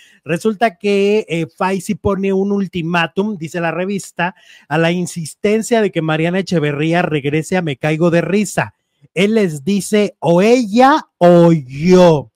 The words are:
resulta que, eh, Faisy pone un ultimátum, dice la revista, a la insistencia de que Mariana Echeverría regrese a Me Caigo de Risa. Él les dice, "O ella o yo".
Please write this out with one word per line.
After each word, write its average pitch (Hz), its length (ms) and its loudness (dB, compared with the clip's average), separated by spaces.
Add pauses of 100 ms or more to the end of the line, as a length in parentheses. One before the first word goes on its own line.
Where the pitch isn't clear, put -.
(240)
resulta 196 540 -2
que, 202 500 0
eh, 160 200 -4
Faisy 185 480 -4
pone 196 380 -2
un 196 180 -2
ultimátum, 175 880 -4
dice 160 220 -10
la 170 120 -4
revista, 185 640 -6 (320)
a 147 100 -2
la 165 140 2
insistencia 202 920 -2
de 196 100 -2
que 165 120 -4
Mariana 160 360 -2
Echeverría 160 640 -2
regrese 151 560 -2
a 180 60 -2
Me 147 140 -4
Caigo 156 340 0
de 170 100 2
Risa. 170 540 -4 (400)
Él 208 200 0
les 160 280 -2
dice, 202 560 -2
"O 170 240 2
ella 247 640 2 (100)
o 170 340 6
yo". 156 840 2